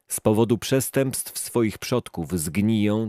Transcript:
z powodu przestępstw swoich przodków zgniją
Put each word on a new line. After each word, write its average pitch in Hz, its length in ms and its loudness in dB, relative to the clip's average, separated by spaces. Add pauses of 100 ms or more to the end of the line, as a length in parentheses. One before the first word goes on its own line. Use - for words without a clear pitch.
(100)
z - 100 -6
powodu 110 380 4
przestępstw - 800 -2
swoich 113 400 -2
przodków 87 640 -4
zgniją 104 680 0